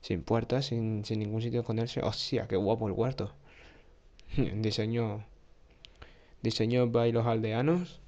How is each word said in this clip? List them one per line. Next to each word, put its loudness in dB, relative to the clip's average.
Sin -2
puertas, 0
sin, -2
sin -2
ningún -2
sitio 0
de -
esconderse. -2
Hostia, -2
qué 0
guapo 2
el 0
huerto. -2
<laughs> -
Diseño, 0
diseño 2
by 4
los 2
aldeanos. 0